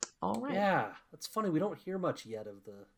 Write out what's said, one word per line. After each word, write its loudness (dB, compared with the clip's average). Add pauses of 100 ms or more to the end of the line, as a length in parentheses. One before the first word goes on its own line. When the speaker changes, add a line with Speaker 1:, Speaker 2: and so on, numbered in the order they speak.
(220)
Speaker 1:
all 0
right. -2
Speaker 2:
Yeah, 4 (260)
it's -14
funny. 0
We 4
don't 0
hear -6
much -2
yet -8
of -14
the -16 (120)